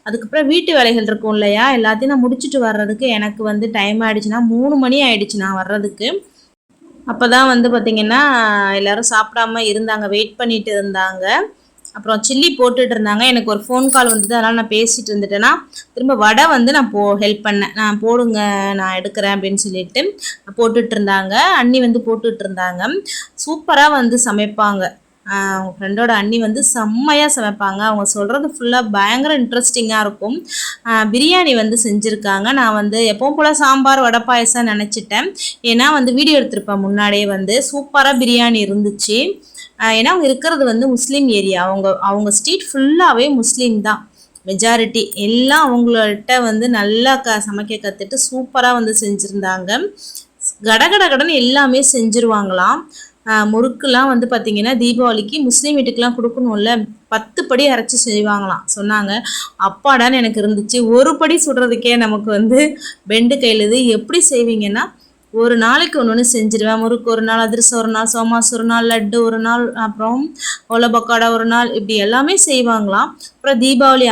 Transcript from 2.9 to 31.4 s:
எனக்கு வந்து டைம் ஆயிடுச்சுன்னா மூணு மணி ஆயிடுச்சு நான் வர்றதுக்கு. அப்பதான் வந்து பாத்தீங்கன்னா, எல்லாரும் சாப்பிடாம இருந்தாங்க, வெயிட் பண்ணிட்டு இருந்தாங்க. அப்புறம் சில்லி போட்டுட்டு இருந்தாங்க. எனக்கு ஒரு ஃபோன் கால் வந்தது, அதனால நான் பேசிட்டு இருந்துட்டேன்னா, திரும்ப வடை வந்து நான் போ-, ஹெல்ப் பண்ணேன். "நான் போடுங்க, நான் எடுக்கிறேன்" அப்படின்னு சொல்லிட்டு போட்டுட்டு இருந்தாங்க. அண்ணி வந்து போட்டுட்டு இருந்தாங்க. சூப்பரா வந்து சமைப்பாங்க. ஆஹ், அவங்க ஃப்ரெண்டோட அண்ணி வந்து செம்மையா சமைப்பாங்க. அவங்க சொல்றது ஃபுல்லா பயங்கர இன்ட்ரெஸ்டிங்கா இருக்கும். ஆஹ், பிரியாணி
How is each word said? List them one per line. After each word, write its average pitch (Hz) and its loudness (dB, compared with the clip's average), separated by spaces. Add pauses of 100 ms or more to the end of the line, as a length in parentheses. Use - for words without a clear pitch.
எனக்கு 214 -4
வந்து 214 -2
டைம் 214 -2
ஆயிடுச்சுன்னா 220 -2
மூணு 247 0
மணி 262 2
ஆயிடுச்சு 214 0
நான் 190 -4
வர்றதுக்கு. 202 -6 (960)
அப்பதான் 247 2
வந்து 240 4
பாத்தீங்கன்னா, 220 0 (560)
எல்லாரும் 202 -2
சாப்பிடாம 226 0
இருந்தாங்க, 214 -2
வெயிட் 208 -2
பண்ணிட்டு 220 -2
இருந்தாங்க. 190 -4 (680)
அப்புறம் 214 -4
சில்லி 269 2
போட்டுட்டு 247 0
இருந்தாங்க. 214 0
எனக்கு 240 0
ஒரு 208 -2
ஃபோன் 254 0
கால் 247 4
வந்தது, 214 -2
அதனால 226 0
நான் 220 -2
பேசிட்டு 220 -2
இருந்துட்டேன்னா, 202 0 (380)
திரும்ப 262 -2
வடை 220 4
வந்து 269 4
நான் 254 0
போ-, 202 0
ஹெல்ப் 208 -2
பண்ணேன். 202 -2
"நான் 214 -2
போடுங்க, 233 2 (360)
நான் 190 -4
எடுக்கிறேன்" 196 -2
அப்படின்னு 196 -2
சொல்லிட்டு 185 -4 (540)
போட்டுட்டு 233 0
இருந்தாங்க. 196 0 (200)
அண்ணி 254 2
வந்து 233 2
போட்டுட்டு 226 -4
இருந்தாங்க. 180 -6 (540)
சூப்பரா 302 0
வந்து 247 2
சமைப்பாங்க. 208 -2 (420)
ஆஹ், 196 -4
அவங்க 190 -6
ஃப்ரெண்டோட 208 -2
அண்ணி 214 0
வந்து 220 -2
செம்மையா 254 0
சமைப்பாங்க. 208 -2
அவங்க 214 0
சொல்றது 214 -2
ஃபுல்லா 247 -2 (120)
பயங்கர 226 0
இன்ட்ரெஸ்டிங்கா 233 0
இருக்கும். 208 -4 (480)
ஆஹ், 220 0
பிரியாணி 302 2